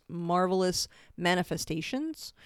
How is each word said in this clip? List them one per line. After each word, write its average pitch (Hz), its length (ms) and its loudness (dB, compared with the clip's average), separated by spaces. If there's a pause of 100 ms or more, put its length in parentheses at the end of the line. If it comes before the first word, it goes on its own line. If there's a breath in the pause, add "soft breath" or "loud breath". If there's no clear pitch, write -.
Marvelous 180 800 2 (300 soft breath)
Manifestations, 175 1160 -2 (120 loud breath)